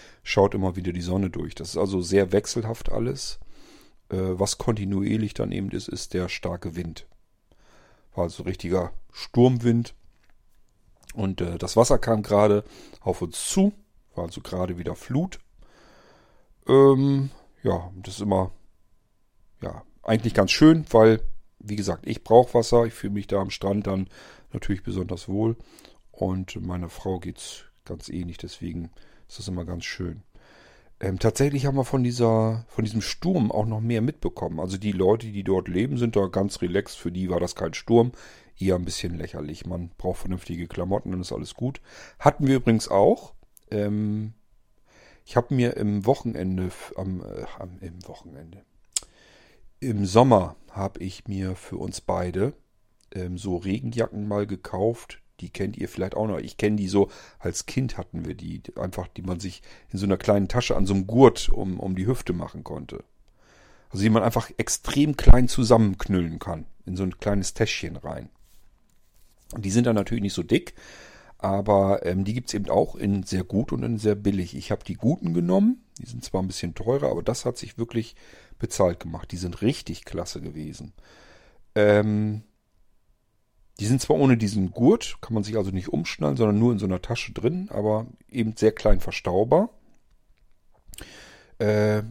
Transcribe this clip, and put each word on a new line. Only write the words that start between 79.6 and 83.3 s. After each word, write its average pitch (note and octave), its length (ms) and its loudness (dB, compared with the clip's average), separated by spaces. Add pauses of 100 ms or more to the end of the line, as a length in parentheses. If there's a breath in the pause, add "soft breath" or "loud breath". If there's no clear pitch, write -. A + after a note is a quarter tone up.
richtig - 440 -4
klasse - 340 -10
gewesen. D2+ 540 -14 (800 soft breath)
Ähm, G#2+ 680 2 (1400)